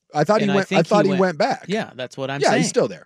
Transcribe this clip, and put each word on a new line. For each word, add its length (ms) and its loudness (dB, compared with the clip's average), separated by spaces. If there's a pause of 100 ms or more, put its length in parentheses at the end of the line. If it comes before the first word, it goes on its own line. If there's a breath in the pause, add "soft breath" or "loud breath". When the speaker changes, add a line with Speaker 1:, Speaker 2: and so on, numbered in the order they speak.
(160)
Speaker 1:
I 80 2
thought 180 2
Speaker 2:
And 80 0
Speaker 1:
he 40 0
Speaker 2:
I 20 2
Speaker 1:
went, 100 0
I 40 -10
Speaker 2:
think 180 2
he 20 -4
Speaker 1:
thought 160 4
he 60 0
Speaker 2:
went 80 0
Speaker 1:
went 180 0
back. 300 -2
Speaker 2:
Yeah, 260 -4
that's 240 -12
what 140 -6
I'm 100 -6
Speaker 1:
Yeah, 80 4
Speaker 2:
saying. 140 2
Speaker 1:
he's 60 -2
still 180 2
there. 180 -16